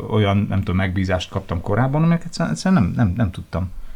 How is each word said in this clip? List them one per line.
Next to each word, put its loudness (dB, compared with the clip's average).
olyan, 2
nem 0
tudom, -2
megbízást 0
kaptam -4
korábban, 0
amelyek 2
egyszerűen, -4
egyszerűen 2
nem, 2
nem, 2
nem 0
tudtam. -6